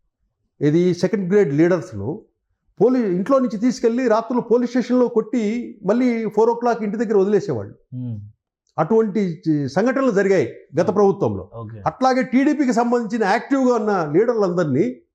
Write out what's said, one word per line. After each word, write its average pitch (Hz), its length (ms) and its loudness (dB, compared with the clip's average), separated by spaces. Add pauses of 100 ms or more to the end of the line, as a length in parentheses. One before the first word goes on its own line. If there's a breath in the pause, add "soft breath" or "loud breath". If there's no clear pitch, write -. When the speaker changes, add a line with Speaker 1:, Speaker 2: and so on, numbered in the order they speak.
(600)
Speaker 1:
ఇది 165 340 2
సెకండ్ 185 380 -2
గ్రేడ్ 196 220 2
లీడర్స్ను 156 680 0 (600)
పోలీ-, 247 260 4
ఇంట్లో 196 320 0
నుంచి 233 200 -2
తీసుకెళ్ళి 240 500 0
రాత్రులు 226 320 0
పోలీస్ 247 300 0
స్టేషన్లో 247 380 2
కొట్టి 226 760 -4
మళ్ళీ 226 440 0
ఫోర్ 226 200 2
ఓ 233 40 0
క్లాక్ 233 280 -2
ఇంటి 208 140 -4
దగ్గర 220 200 0
వదిలేసేవాళ్ళు. 185 580 0 (220)
Speaker 2:
Hmm. 120 220 -8 (600)
Speaker 1:
అటువంటి 190 720 0
చ-, 147 160 0
సంఘటనలు 247 440 0
జరిగాయి 190 440 2 (260)
గత 180 40 0
Speaker 2:
Hmm. 208 100 0
Speaker 1:
ప్రభుత్వంలో. 180 600 0
Speaker 2:
ఓకే. 110 320 -14
Speaker 1:
అట్లాగే 262 360 0
టీడీపీకి 269 500 0
సంబంధించిన 233 520 -2
యాక్టివ్గా 247 500 0
ఉన్న 202 380 -2
లీడర్లందరినీ 185 840 0 (180)